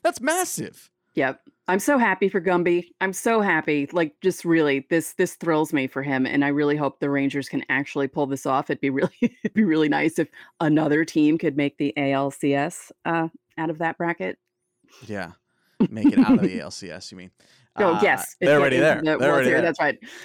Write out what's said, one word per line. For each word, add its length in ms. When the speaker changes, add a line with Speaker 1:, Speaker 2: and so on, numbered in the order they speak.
Speaker 1:
that's 180
massive. 680
Speaker 2:
Yep. 260
I'm 100
so 200
happy 300
for 120
Gumby. 460
I'm 120
so 300
happy. 500
Like, 300
just 240
really, 440
this, 220
this 220
thrills 380
me 140
for 160
him, 240
and 180
I 40
really 280
hope 240
the 100
Rangers 380
can 200
actually 400
pull 180
this 200
off. 240
It'd 100
be 100
really, 260
<laughs> 40
it'd 340
be 100
really 260
nice 280
if 100
another 440
team 340
could 180
make 220
the 180
A 160
L 180
C 240
S, 360
uh, 240
out 120
of 80
that 200
bracket. 400
Speaker 1:
Yeah. 260
Make 220
it 60
out 200
of 40
the 160
Speaker 2:
<laughs> 0
Speaker 1:
A 40
L 80
C 200
S, 220
you 60
mean. 120
Speaker 2:
Oh, 180
Speaker 1:
Uh, 80
Speaker 2:
yes. 380
If 60
Speaker 1:
they're 100
Speaker 2:
it 40
Speaker 1:
already 160
Speaker 2:
is 60
Speaker 1:
there. 140
Speaker 2:
the 60
Speaker 1:
They're 160
Speaker 2:
World 120
Speaker 1:
already 180
Speaker 2:
Series, 80
Speaker 1:
there. 60
Speaker 2:
that's 180
right. 180